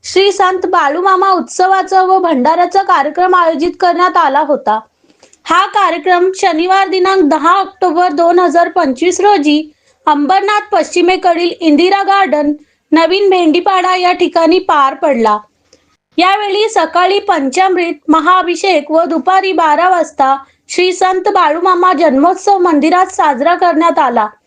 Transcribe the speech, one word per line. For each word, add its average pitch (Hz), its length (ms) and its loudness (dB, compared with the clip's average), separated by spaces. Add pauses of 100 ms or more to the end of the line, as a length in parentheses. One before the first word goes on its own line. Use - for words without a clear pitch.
श्री 392 280 0
संत 381 340 -2
बाळूमामा 359 600 0
उत्सवाचं 370 760 0
व 381 120 2
भंडाऱ्याचा 339 640 0
कार्यक्रम 349 520 0
आयोजित 330 460 0
करण्यात 359 360 0
आला 294 240 0
होता. 240 400 -2 (640)
हा 359 220 0
कार्यक्रम 359 680 0
शनिवार 370 540 0
दिनांक 370 420 0
दहा 311 300 2
ऑक्टोबर 359 520 -2
दोन 339 260 2
हजार 339 300 2
पंचवीस 330 520 -2
रोजी 302 520 0 (340)
अंबरनाथ 381 540 0 (120)
पश्चिमेकडील 349 760 0 (100)
इंदिरा 349 420 2
गार्डन, 302 500 0 (400)
नवीन 349 380 2
भेंडीपाडा 370 680 0
या 359 160 0
ठिकाणी 359 460 0
पार 294 360 0
पडला. 233 440 0 (800)
यावेळी 403 520 0
सकाळी 370 500 0
पंचामृत, 349 720 -2 (160)
महाअभिषेक 330 840 0
व 320 140 2
दुपारी 370 480 -2
बारा 320 360 0
वाजता 294 480 0 (320)
श्री 359 240 -2
संत 370 280 -2
बाळूमामा 370 720 0
जन्मोत्सव 339 680 0
मंदिरात 349 480 2
साजरा 311 480 0
करण्यात 330 440 0
आला. 240 300 0 (180)